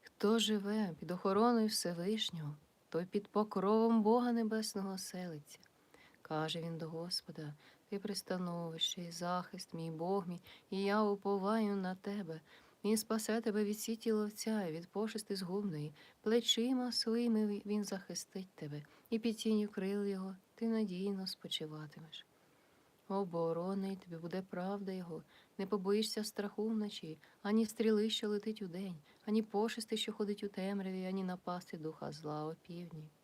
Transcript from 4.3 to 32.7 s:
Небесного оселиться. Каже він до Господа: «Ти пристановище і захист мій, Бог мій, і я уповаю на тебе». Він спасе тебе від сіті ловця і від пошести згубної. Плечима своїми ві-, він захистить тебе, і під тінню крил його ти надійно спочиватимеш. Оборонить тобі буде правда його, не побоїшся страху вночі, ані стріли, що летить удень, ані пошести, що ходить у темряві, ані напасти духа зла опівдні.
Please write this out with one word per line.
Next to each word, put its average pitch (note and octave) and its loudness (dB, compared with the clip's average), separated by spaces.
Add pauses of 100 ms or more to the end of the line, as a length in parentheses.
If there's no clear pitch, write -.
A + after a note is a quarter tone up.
Небесного A3 0
оселиться. F3+ -8 (640)
Каже D#3+ -2
він E3 -4
до E3 -4
Господа: E3 -6 (340)
«Ти G3+ -4
пристановище F3 -4
і E3+ -8
захист F3+ -4
мій, E3 -4
Бог F3 0
мій, F3 -6 (300)
і G3 -2
я G3+ 4
уповаю G3+ 2
на F#3 -2
тебе». F#3 -6 (440)
Він G#3+ 6
спасе A3 0
тебе G#3+ 2
від G#3+ -2
сіті A3+ -2
ловця G#3+ 0
і D#3 -2
від E3+ -6
пошести G#3+ -2
згубної. F3+ -2 (260)
Плечима A#3+ 2
своїми A3+ 4
ві-, G#3 -2
він G#3 2
захистить F#3+ -6
тебе, D3 -8 (280)
і A3+ 2
під A3 2
тінню G#3+ 4
крил G3+ -2
його F#3+ -4 (180)
ти A3+ -2
надійно G3 0
спочиватимеш. D#3 -8 (840)
Оборонить F#3+ 0
тобі E3+ -12
буде F3 -4
правда F#3+ -4
його, E3+ -8 (360)
не F#3+ -2
побоїшся G#3 2
страху G#3 -4
вночі, G#3 -4 (240)
ані A3 4
стріли, A3 4
що G#3+ -2
летить G#3 -2
удень, F3+ -6 (300)
ані G#3+ 4
пошести, A3 0
що G#3+ -2
ходить G#3 -2
у G3+ -4
темряві, F#3+ -2
ані F#3+ -2
напасти F3+ -6
духа D3+ -6
зла D3+ -6
опівдні. E3 -10 (140)